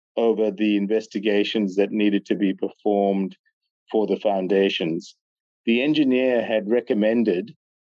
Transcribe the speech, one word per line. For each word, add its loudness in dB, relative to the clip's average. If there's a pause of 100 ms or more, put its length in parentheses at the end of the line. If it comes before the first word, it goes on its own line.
(160)
over 0
the 0
investigations -2
that 0
needed 0
to 0
be 0
performed -2 (560)
for 0
the -2
foundations. 0 (500)
The 2
engineer 2
had -2
recommended 0 (340)